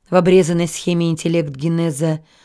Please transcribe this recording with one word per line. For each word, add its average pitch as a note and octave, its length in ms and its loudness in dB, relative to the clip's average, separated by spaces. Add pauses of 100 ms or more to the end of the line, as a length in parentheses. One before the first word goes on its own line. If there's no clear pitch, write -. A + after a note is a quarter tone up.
в F3 60 0
обрезанной F3 540 4
схеме E3+ 400 -2
интеллект E3 400 -2
генеза D#3 760 -2 (220)